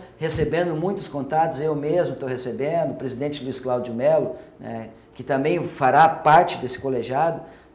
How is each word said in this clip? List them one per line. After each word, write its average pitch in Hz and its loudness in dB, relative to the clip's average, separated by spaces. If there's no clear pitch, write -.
recebendo 160 0
muitos 185 -4
contatos, 143 -2
eu 156 0
mesmo 151 0
estou 135 -8
recebendo, 127 -2
o - -8
presidente 135 -6
Luiz 131 -6
Cláudio 123 -4
Melo, 139 2
né, 113 -12
que - -16
também 147 0
fará 143 6
parte 160 6
desse 127 -6
colegiado, 131 -2